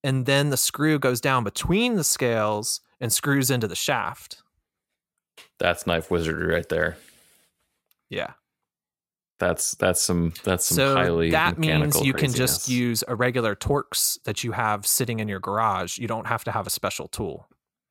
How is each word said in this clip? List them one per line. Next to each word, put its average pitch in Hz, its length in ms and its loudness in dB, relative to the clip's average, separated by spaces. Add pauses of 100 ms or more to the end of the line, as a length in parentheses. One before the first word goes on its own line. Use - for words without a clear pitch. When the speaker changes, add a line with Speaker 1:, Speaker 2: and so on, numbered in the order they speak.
Speaker 1:
And 131 220 0
then 143 240 4
the 135 80 0
screw 151 420 2
goes 123 220 2
down 131 220 2
between 220 520 0
the 165 100 0
scales 110 760 0 (200)
and 113 120 -2
screws 139 380 2
into 117 160 0
the 87 80 -6
shaft. - 640 -4 (1160)
Speaker 2:
That's 90 300 0
knife 85 240 0
wizardry 82 420 0
right 85 160 -2
there. 80 280 -2 (1120)
Speaker 1:
Yeah. 92 240 -6 (1040)
Speaker 2:
That's, 87 360 0
that's 92 260 2
some, 85 320 0 (100)
that's 90 220 0
some 85 100 0
Speaker 1:
So 135 200 4
Speaker 2:
highly 85 360 2
Speaker 1:
that 170 260 2
means 160 200 0
Speaker 2:
mechanical 147 280 2
Speaker 1:
you 135 80 2
can 135 200 0
just 127 320 0
Speaker 2:
craziness. 131 40 -4
Speaker 1:
use 123 380 0
a 123 80 -2
regular 117 400 0
Torx - 680 -2
that - 200 -6
you 117 80 -4
have 104 340 -2
sitting 113 340 0
in 107 100 -4
your 95 100 -6
garage. 95 580 -2
You 113 120 -6
don't 113 180 -4
have 117 160 -2
to 113 80 -4
have 98 160 -4
a - 20 -6
special - 380 -4
tool, - 400 -8 (440)